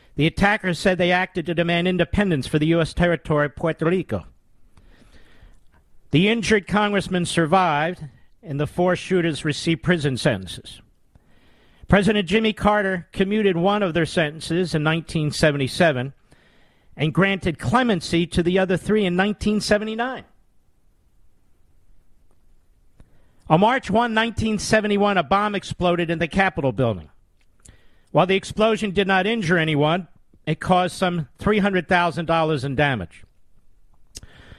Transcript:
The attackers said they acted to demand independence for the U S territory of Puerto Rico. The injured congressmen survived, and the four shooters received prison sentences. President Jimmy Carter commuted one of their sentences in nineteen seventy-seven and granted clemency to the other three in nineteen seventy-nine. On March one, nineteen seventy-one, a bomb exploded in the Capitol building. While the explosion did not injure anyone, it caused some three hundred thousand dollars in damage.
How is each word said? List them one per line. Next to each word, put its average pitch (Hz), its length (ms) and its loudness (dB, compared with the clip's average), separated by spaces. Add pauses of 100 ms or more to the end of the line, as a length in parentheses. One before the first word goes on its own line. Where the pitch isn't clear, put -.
(160)
The 147 100 2
attackers 190 520 0
said 185 200 2
they 180 140 2
acted 180 340 -2
to 175 80 -4
demand 170 340 0
independence 180 580 0
for 156 120 0
the 151 100 2
U 165 120 4
S 156 120 -2
territory 160 540 0
of - 100 -10
Puerto 160 300 -4
Rico. 165 400 -2 (1800)
The 175 180 4
injured 214 380 0
congressmen 190 600 0
survived, 165 760 0 (400)
and 147 160 -8
the 147 80 -2
four 180 300 0
shooters 170 480 -2
received 160 380 -2
prison 147 340 0
sentences. - 640 -4 (1080)
President 202 420 2
Jimmy 220 240 0
Carter 196 600 0
commuted 196 440 0
one 202 260 0
of 175 120 -2
their 170 100 2
sentences 160 720 -2
in 156 80 -2
nineteen 156 480 -2
seventy-seven 139 840 0 (840)
and 151 200 -2
granted 185 440 0
clemency 180 680 0
to - 160 0
the 180 160 0
other 190 180 0
three 208 300 0
in 175 100 -2
nineteen 208 440 0
seventy-nine. 220 640 -4 (3250)
On 160 120 4
March 240 300 0
one, 226 220 0
nineteen 220 460 -2
seventy-one, 202 580 2
a 175 60 4
bomb 202 320 0
exploded 175 560 -2
in 165 80 -2
the 165 100 -2
Capitol 175 440 0
building. 101 360 -2 (1040)
While 165 160 2
the 190 100 2
explosion 214 540 0
did 185 160 0
not 190 200 2
injure 196 320 0
anyone, 156 500 0 (380)
it 160 140 -4
caused 180 360 0
some 175 320 -2 (100)
three 208 220 2
hundred 190 280 0
thousand 175 380 0
dollars 160 380 0
in 143 100 -4
damage. 127 500 -2 (1300)